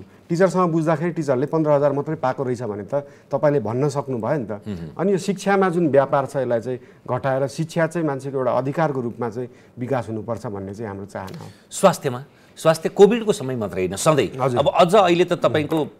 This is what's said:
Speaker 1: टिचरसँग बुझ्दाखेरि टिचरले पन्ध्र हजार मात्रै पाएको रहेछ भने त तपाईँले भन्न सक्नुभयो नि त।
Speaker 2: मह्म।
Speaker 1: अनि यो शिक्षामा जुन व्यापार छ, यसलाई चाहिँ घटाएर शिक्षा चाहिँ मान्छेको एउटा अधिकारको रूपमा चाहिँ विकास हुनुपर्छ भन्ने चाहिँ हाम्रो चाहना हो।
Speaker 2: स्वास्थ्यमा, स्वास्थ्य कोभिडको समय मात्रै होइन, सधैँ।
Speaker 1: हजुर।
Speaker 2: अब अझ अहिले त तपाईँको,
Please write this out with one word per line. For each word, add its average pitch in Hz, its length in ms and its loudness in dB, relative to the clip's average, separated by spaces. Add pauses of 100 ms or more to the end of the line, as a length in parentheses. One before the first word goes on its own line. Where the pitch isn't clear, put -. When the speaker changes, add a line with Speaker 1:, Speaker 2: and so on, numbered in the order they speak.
(300)
Speaker 1:
टिचरसँग 175 420 2
बुझ्दाखेरि 165 400 0
टिचरले 139 340 0
पन्ध्र 156 260 0
हजार 143 200 4
मात्रै 143 240 -2
पाएको 131 280 -2
रहेछ 123 200 -4
भने 104 200 -6
त 143 240 -4 (240)
तपाईँले 143 280 2
भन्न 120 300 0
सक्नुभयो 127 480 -4
नि 120 80 -4
त। 101 60 -10
Speaker 2:
मह्म। 101 260 -8 (200)
Speaker 1:
अनि 190 140 0
यो 190 60 2
शिक्षामा 196 520 0
जुन 170 200 2
व्यापार 135 360 2
छ, 123 100 -10
यसलाई 120 260 0
चाहिँ 123 180 -6 (300)
घटाएर 131 380 0
शिक्षा 160 400 -2
चाहिँ 165 200 -2
मान्छेको 135 300 -4
एउटा 127 140 2
अधिकारको 135 500 0
रूपमा 117 280 -4
चाहिँ 117 200 -8 (300)
विकास 120 300 -4
हुनुपर्छ 110 380 -6
भन्ने 98 260 -10
चाहिँ 110 140 -10
हाम्रो 98 180 -10
चाहना 98 340 -12
हो। 107 60 -14 (260)
Speaker 2:
स्वास्थ्यमा, 139 520 0 (340)
स्वास्थ्य 160 320 0
कोभिडको 208 420 6
समय 131 240 -2
मात्रै 95 260 -4
होइन, 92 140 -2
सधैँ। 131 440 2
Speaker 1:
हजुर। 127 200 0
Speaker 2:
अब 147 80 2
अझ 180 280 4
अहिले 175 300 6
त 175 80 -2
तपाईँको, 156 540 0 (120)